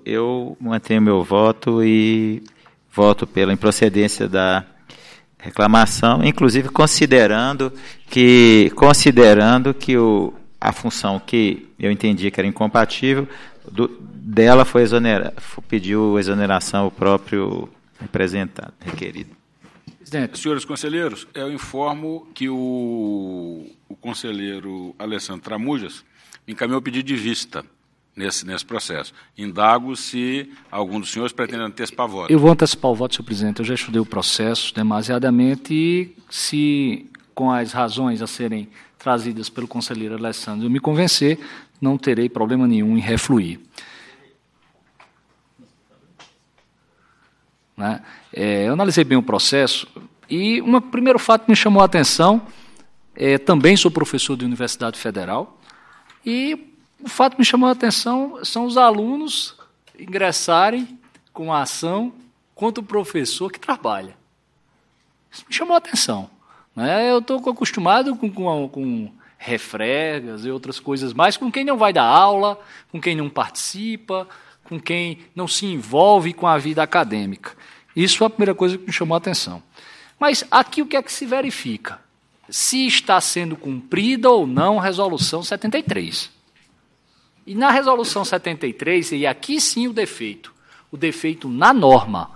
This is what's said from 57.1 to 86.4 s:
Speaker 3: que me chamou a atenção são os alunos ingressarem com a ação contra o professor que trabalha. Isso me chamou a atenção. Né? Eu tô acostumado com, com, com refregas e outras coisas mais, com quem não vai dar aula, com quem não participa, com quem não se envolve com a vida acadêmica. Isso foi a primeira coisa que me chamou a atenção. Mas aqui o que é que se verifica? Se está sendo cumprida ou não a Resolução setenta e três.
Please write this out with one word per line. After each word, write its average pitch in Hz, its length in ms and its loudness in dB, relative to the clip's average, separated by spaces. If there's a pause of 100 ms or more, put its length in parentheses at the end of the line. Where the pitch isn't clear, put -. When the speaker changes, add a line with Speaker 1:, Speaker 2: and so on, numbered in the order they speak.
Speaker 3:
que 269 80 -2
me 240 60 4
chamou 254 240 2
a - 20 4
atenção 247 720 -4
são 233 220 -6
os 240 100 -2
alunos 247 800 0 (420)
ingressarem 190 1000 0 (340)
com 160 180 -10
a 147 120 0
ação 196 500 -6 (420)
contra 220 280 -4
o 202 40 -14
professor 185 640 -4
que - 80 -16
trabalha. - 560 -6 (1200)
Isso - 160 -20
me 254 60 -10
chamou 349 200 -2
a 339 40 6
atenção. 104 500 -4 (480)
Né? 180 340 0
Eu 240 120 2
tô 262 140 -6
acostumado 247 800 0
com, 220 160 -6
com, 170 380 -4
com 123 440 -8 (260)
refregas 120 1040 -6
e 127 60 -8
outras 131 280 -10
coisas 135 360 -6
mais, 175 240 2
com 254 120 -6
quem 269 140 -4
não 277 140 -2
vai 208 160 4
dar 143 100 4
aula, 196 560 4 (320)
com 165 80 -10
quem 170 160 -4
não 147 140 -6
participa, 190 1000 -8 (340)
com 165 160 -12
quem 170 420 -6 (140)
não 175 140 -8
se - 180 -6
envolve 170 640 2
com - 140 -4
a 160 120 4
vida 151 240 -2
acadêmica. 107 720 -2 (440)
Isso 175 220 0
foi 220 100 2
a - 20 -4
primeira 202 240 0
coisa 185 240 -2
que 185 80 -18
me 175 60 -10
chamou 165 240 -2
a - 20 2
atenção. 90 420 -8 (560)
Mas 294 320 0
aqui - 320 2
o 285 60 -2
que 302 100 -4
é 262 60 -2
que - 100 -12
se - 140 -10
verifica? 240 720 -6 (500)
Se - 380 -2
está 196 340 2
sendo 170 360 -6
cumprida 202 720 -2
ou 208 160 4
não 156 320 2
a 180 40 -4
Resolução 180 600 -4
setenta 214 340 -4
e 311 60 -2
três. 90 480 -6 (1120)